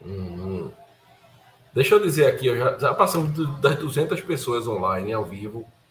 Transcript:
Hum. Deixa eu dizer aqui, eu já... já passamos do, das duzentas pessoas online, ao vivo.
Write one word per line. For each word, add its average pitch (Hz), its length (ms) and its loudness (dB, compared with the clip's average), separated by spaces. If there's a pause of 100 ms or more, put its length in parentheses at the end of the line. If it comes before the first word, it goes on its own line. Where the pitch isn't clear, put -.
Hum. 92 680 -8 (1000)
Deixa 143 220 4
eu 208 80 6
dizer 151 240 4
aqui, 131 200 0
eu 120 100 2
já... 131 220 0
já 135 160 2
passamos 165 380 2
do, 156 140 -2 (120)
das - 200 6
duzentas 151 440 -2
pessoas 120 440 -4
online, 95 460 -2
ao 110 120 -2
vivo. 104 420 -12 (240)